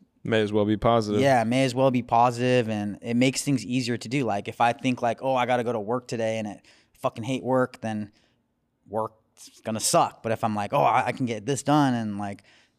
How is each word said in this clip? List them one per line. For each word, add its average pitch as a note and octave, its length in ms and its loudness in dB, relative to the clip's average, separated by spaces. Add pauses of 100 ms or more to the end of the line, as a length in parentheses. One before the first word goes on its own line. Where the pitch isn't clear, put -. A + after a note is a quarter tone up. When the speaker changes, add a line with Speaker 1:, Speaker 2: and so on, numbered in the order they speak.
(240)
Speaker 1:
May A2 160 2
as G#2 120 0
well G#2 120 2
be G#2+ 120 2
positive. G#2+ 440 2
Speaker 2:
Yeah, C3 220 4
may B2+ 220 2
as A#2+ 100 -2
well C3 160 2
be B2 120 0
positive, A#2+ 680 2
and G#2 340 -4
it A#2 140 -4
makes C3 260 2
things B2+ 240 -2
easier B2 300 -2
to A#2 120 -12
do. C#3 160 -2
Like, G#2 220 -4
if A2 140 -8
I A#2+ 120 4
think, B2+ 300 -4
like, A#2 180 0
"Oh, C3 140 -2
I B2 120 0
gotta B2 180 0
go A#2+ 80 -2
to A2 80 -4
work A#2 260 -6
today," A2+ 320 -4
and G#2+ 80 -6
I G2 140 -12 (400)
fucking A#2+ 240 -4
hate C3 180 -4
work, B2+ 380 -2
then G#2+ 320 -8 (760)
work's - 600 -10 (140)
gonna A2 160 -6
suck. - 420 0
But A2+ 80 -4
if A2+ 140 -2
I'm G#2+ 100 -2
like, G#2 180 -4
"Oh, C#3+ 100 2
I, A#2+ 240 2
I B2 60 -2
can C3 140 -4
get G#2+ 180 -6
this C3+ 200 -4
done," C#3 300 4
and, G#2+ 240 -4
like, G2+ 260 -10 (340)